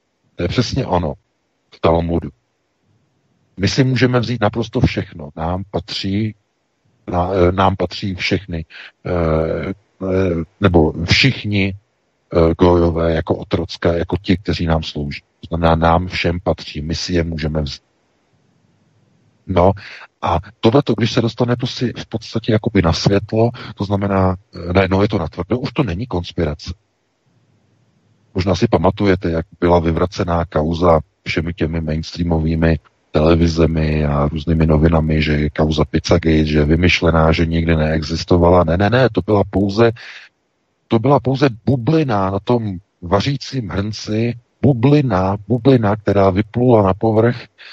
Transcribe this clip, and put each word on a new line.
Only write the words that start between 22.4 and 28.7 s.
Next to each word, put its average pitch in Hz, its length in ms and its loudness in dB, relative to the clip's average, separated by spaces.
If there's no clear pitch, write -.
jakoby 107 300 0
na 82 120 2
světlo, 110 560 2
to - 80 -6
znamená, 98 520 0
eh, 87 180 -8
najednou 95 280 4
je 101 60 2
to 107 100 -2
natvrdo, 87 420 -4
už 139 120 -6
to 156 120 -2
není 101 240 -6
konspirace. 85 640 -6
Možná 92 220 0
si 117 120 0
pamatujete, 92 640 0